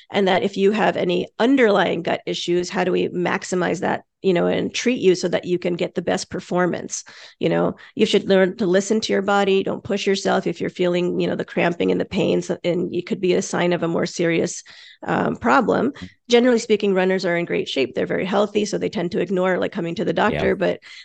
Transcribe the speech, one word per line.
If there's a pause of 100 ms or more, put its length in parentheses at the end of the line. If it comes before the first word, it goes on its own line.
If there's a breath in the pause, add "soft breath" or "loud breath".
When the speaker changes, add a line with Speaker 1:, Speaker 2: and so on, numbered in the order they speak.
(120)
Speaker 1:
And
that
if
you
have
any (140)
underlying
gut
issues,
how
do
we
maximize
that, (180)
you
know,
and
treat
you
so
that
you
can
get
the
best
performance? (380 loud breath)
You
know, (220 loud breath)
you
should
learn
to
listen
to
your
body.
Don't
push
yourself
if
you're
feeling,
you
know,
the
cramping
and
the
pains, (140)
and
it
could
be
a
sign
of
a
more
serious, (400 loud breath)
um,
problem. (380 loud breath)
Generally
speaking,
runners
are
in
great
shape.
They're
very
healthy,
so
they
tend
to
ignore,
like,
coming
to
the
doctor.
Speaker 2:
Yeah.
Speaker 1:
But (240 loud breath)